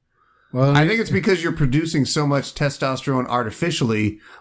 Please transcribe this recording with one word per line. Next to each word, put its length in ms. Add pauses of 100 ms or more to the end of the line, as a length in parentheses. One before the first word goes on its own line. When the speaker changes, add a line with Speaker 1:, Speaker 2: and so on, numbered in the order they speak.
(520)
Speaker 1:
Well, 240
Speaker 2:
I 100
think 140
it's 100
because 320
you're 80
producing 540
so 200
much 300
testosterone 720
artificially, 920 (200)